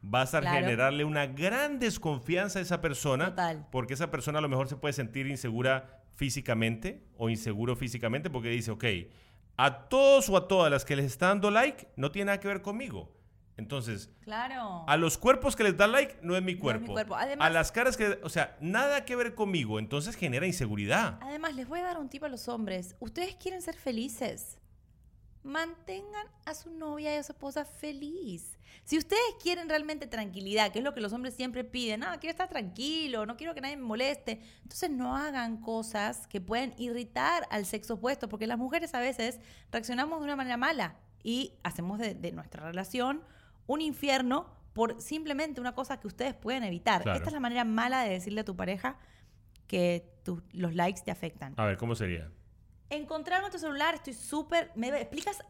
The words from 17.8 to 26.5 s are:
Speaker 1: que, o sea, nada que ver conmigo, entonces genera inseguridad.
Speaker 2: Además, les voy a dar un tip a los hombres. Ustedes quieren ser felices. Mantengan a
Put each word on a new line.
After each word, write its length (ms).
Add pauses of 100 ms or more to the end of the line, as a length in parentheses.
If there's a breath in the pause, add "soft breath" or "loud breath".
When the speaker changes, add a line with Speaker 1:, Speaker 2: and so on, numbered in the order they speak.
Speaker 1:
que, 260
o 60
sea, 320
nada 420
que 140
ver 180
conmigo, 440
entonces 360
genera 320
inseguridad. 720
Speaker 2:
Además, 340
les 120
voy 120
a 40
dar 140
un 100
tip 160
a 60
los 180
hombres. 540
Ustedes 340
quieren 260
ser 140
felices. 840 (840)
Mantengan 840 (180)
a 80